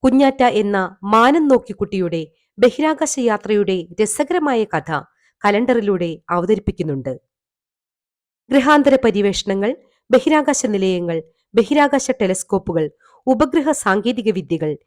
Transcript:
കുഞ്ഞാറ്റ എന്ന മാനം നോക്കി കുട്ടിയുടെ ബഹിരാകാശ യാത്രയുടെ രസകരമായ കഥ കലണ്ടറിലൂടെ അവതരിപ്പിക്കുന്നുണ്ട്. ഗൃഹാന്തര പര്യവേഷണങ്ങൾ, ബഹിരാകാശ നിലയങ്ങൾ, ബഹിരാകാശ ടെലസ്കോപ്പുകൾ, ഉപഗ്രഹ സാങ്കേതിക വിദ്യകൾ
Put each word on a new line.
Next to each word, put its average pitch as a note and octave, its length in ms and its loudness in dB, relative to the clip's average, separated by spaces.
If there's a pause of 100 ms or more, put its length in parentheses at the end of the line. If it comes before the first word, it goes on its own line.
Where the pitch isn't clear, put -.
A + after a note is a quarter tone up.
കുഞ്ഞാറ്റ C4+ 400 2
എന്ന G3+ 600 -2
മാനം B3 440 2
നോക്കി A#3+ 260 0
കുട്ടിയുടെ F3 540 -6 (320)
ബഹിരാകാശ D4 600 0
യാത്രയുടെ G#3 680 0 (160)
രസകരമായ C#4+ 600 -2
കഥ D#3 400 -6 (420)
കലണ്ടറിലൂടെ G3+ 760 0 (100)
അവതരിപ്പിക്കുന്നുണ്ട്. D#3 920 -4 (1300)
ഗൃഹാന്തര C4+ 520 4
പര്യവേഷണങ്ങൾ, G3+ 720 -2 (360)
ബഹിരാകാശ D4 540 2
നിലയങ്ങൾ, F3+ 580 -2 (300)
ബഹിരാകാശ C#4+ 580 2
ടെലസ്കോപ്പുകൾ, F#3 760 -2 (380)
ഉപഗ്രഹ C4+ 440 2
സാങ്കേതിക G#3+ 640 -2
വിദ്യകൾ D#3 540 -4